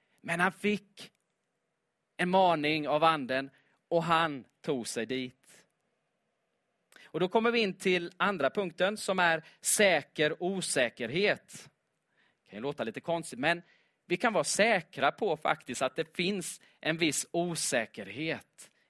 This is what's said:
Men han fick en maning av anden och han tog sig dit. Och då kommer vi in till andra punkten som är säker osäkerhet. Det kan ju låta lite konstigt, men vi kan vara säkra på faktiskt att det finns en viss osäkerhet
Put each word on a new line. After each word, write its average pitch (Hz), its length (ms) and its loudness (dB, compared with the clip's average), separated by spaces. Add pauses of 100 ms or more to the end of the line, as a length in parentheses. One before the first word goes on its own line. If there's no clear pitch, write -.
(220)
Men 170 180 -4
han 185 120 2
fick - 600 -6 (1120)
en 180 80 0
maning 160 580 2
av 147 160 2
anden 135 460 2 (380)
och 165 160 2
han 160 400 0 (180)
tog 127 260 -4
sig 113 180 -4
dit. 127 580 -10 (1400)
Och - 160 -6
då 180 80 2
kommer 226 240 2
vi 233 80 2
in 202 140 0
till 180 440 -2
andra 175 320 2
punkten 196 480 -2
som 190 220 -2
är 165 240 2 (180)
säker 156 840 2
osäkerhet. 160 1300 -2 (760)
Det - 60 -20
kan 98 80 -14
ju 107 60 -10
låta 139 200 -4
lite 110 180 -8
konstigt, 165 380 -6
men 170 220 0 (440)
vi 175 120 -2
kan 233 160 0
vara 160 100 2
säkra 190 680 2
på 170 260 -2
faktiskt - 440 -2
att 131 140 -2
det - 200 -6
finns 185 460 -4 (180)
en 160 180 -2
viss 156 340 0
osäkerhet 139 1400 -4 (180)